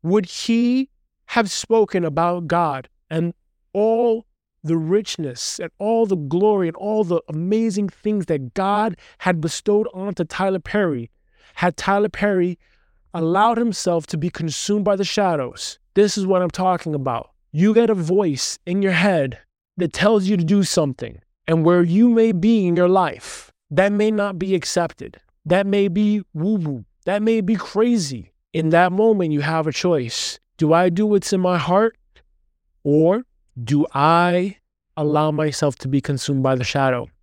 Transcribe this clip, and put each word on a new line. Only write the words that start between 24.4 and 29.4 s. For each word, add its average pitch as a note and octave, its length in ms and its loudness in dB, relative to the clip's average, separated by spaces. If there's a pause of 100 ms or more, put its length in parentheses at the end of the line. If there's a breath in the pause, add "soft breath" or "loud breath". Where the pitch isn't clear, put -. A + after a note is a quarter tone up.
accepted. - 680 -4 (240)
That F#3 220 2
may G3 220 2
be G#3 340 0 (120)
woo-woo. D#3 500 -2 (200)
That G3+ 180 -2
may A3+ 180 2
be G#3 160 0
crazy. F#3+ 760 -2 (200)
In D#3+ 180 0
that F3 200 4
moment, G3 420 2
you C#3+ 100 0